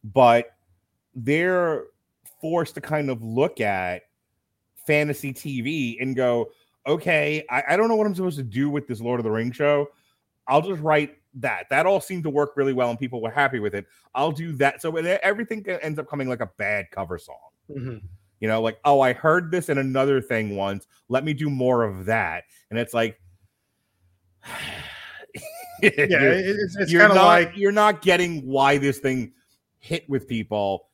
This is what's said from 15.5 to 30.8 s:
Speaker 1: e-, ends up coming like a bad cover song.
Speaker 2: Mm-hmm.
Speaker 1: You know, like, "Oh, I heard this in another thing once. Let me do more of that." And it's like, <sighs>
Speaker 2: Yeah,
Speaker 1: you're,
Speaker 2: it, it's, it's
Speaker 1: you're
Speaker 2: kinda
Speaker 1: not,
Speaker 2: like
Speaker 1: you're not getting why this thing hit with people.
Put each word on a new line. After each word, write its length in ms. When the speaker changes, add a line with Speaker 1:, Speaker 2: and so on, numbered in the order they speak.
Speaker 1:
e-, 140
ends 180
up 80
coming 220
like 120
a 160
bad 340
cover 260
song. 180
Speaker 2:
Mm-hmm. 280
Speaker 1:
You 80
know, 120
like, 240
"Oh, 160
I 120
heard 360
this 200
in 80
another 440
thing 340
once. 320
Let 140
me 100
do 160
more 340
of 220
that." 380
And 80
it's 160
like, 260
<sighs> 60
Speaker 2:
Yeah, 160
Speaker 1:
you're, 340
Speaker 2:
it, 140
it's, 320
it's 140
Speaker 1:
you're 100
Speaker 2:
kinda 140
Speaker 1:
not, 100
Speaker 2:
like 300
Speaker 1:
you're 160
not 300
getting 460
why 300
this 220
thing 340
hit 300
with 180
people. 680